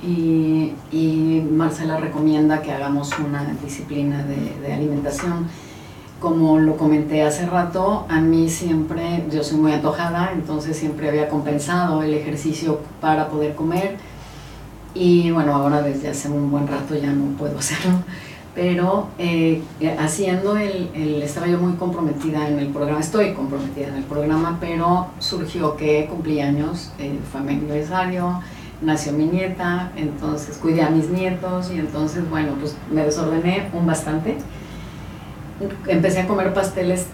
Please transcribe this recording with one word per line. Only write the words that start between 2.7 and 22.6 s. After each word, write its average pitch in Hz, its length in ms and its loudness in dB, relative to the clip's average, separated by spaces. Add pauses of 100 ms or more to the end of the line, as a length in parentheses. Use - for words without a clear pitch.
hagamos 139 460 -2
una 143 260 -2 (200)
disciplina 143 600 -2
de, 143 440 -4
de 147 60 -2
alimentación. 147 760 -2 (720)
Como 160 400 6
lo 156 180 6
comenté 151 460 4
hace 151 240 2
rato, 180 600 2
a 160 140 2
mí 165 260 6
siempre, 160 840 0
yo 147 120 0
soy 156 140 0
muy 156 160 6
antojada, 170 600 0
entonces 151 440 -2
siempre 147 320 -2
había 147 180 2
compensado 151 760 0
el 151 100 2
ejercicio 151 680 -2 (220)
para 156 260 2
poder 151 280 -2
comer. 175 420 -2 (960)
Y 175 380 6
bueno, 147 240 2
ahora 143 260 2
desde 143 280 -2
hace - 200 -6
un 143 220 0
buen 143 160 0
rato 139 280 -4
ya 143 160 0
no 139 240 0
puedo 147 220 -4
<laughs> - 20 -8
hacerlo, 180 380 0 (580)
pero, 180 520 2 (100)
eh, 165 460 2 (360)
haciendo 185 560 2
el, 196 380 -2
el, 151 300 0
estaba 160 240 -2
yo 175 100 4
muy 175 160 2
comprometida 160 720 0
en 147 120 2
el 139 80 0